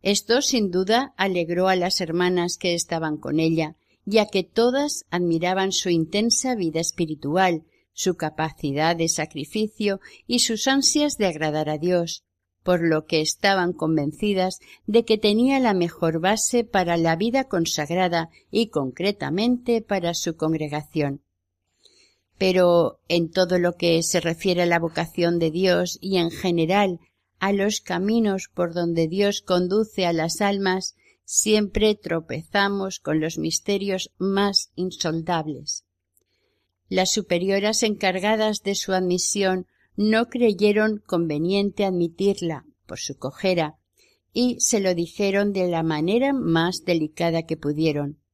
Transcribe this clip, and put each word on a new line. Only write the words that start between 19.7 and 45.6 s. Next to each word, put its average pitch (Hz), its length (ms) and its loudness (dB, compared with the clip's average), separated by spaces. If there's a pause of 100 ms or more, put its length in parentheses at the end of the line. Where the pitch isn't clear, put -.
para 175 320 -2
su 165 220 -6
congregación. 151 880 -2 (1120)
Pero 175 720 4
en 170 240 0
todo 180 260 2
lo 175 200 0
que 165 260 2
se 175 160 0
refiere 170 420 0
a 175 60 2
la 170 120 2
vocación 170 600 -2
de 160 100 2
Dios 180 520 0
y 190 160 -2
en 170 120 2
general 175 680 0 (400)
a 196 120 0
los 202 300 0
caminos 202 720 0
por 175 200 -2
donde 170 340 0
Dios 202 340 0
conduce 185 640 0
a 175 80 2
las 165 280 -2
almas, 196 540 -2 (280)
siempre 214 720 2
tropezamos 190 1040 -2
con 156 200 -2
los 160 180 -4
misterios 190 800 -4
más 196 580 0
insondables. 165 1120 -6 (1040)
Las 185 220 0
superioras 196 720 0
encargadas 208 800 0
de 202 120 -2
su - 180 -4
admisión 185 760 0 (300)
no 220 320 2
creyeron 214 760 2
conveniente 175 800 0
admitirla 175 840 -2 (200)
por - 140 -12
su - 180 -10
cojera 160 600 -2 (540)
y 247 280 0
se - 200 2
lo 185 160 2
dijeron 196 580 0
de 185 140 0